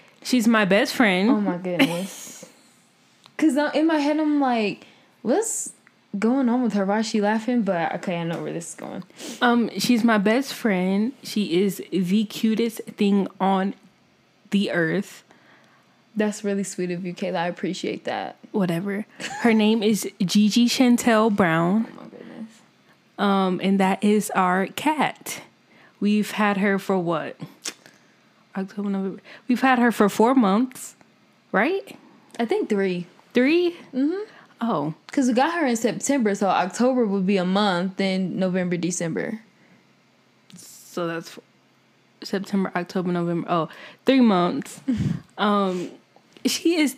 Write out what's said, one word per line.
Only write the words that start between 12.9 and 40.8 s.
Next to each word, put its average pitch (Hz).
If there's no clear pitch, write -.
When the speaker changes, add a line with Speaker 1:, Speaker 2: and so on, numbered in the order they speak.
Speaker 1:
thing 202
on 190
the 202
earth. 170
Speaker 2:
That's 214
really 202
sweet 180
of 175
you, 175
Kayla. 185
I 170
appreciate -
that. 101
Speaker 1:
Whatever. 196
Her 233
name 220
is 208
Gigi 208
Chantel 233
Brown. 180
Speaker 2:
Oh -
my -
goodness. -
Speaker 1:
Um, 196
and 190
that 190
is 208
our 185
cat. -
We've 208
had 202
her 196
for 190
what? 165
October, 202
November. 190
We've 247
had 254
her 240
for 208
four 226
months, 233
right? 294
Speaker 2:
I 233
think 370
three. 190
Speaker 1:
Three? 339
Speaker 2:
Mm-hmm. 320
Speaker 1:
Oh. 160
Speaker 2:
'Cause 262
we 247
got 269
her 302
in 240
September, 220
so 202
October 226
would 196
be 202
a 180
month, 185
then 190
November, 180
December. 170
Speaker 1:
So -